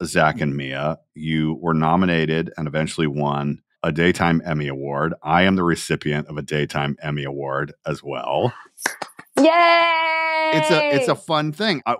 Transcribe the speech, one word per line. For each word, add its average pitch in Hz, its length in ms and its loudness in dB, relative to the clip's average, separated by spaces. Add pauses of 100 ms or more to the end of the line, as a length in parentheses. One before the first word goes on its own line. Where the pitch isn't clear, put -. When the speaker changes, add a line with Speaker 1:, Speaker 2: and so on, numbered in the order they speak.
Speaker 1:
Zach 78 340 2
and 71 160 0
Mia. 69 440 -4 (140)
You 78 480 -2
were 85 120 0
nominated 82 840 2
and 80 120 -6
eventually 78 400 -2
won 71 540 -4 (220)
a 85 80 0
Daytime 85 540 2
Emmy 76 240 -4
Award. 71 520 -4
I 82 220 2
am 95 140 4
the 90 60 0
recipient 76 640 -2
of 76 100 -10
a 76 40 -6
Daytime 73 600 -4
Emmy 73 220 -6
Award 69 480 -6 (120)
as 76 160 -6
well. 69 520 -2 (840)
Speaker 2:
Yay! 320 1160 4
Speaker 1:
It's 311 180 2
a, 151 240 2
it's 139 120 0
a 147 80 2
fun 151 380 -2
thing. 196 320 -2
Uh, 120 140 0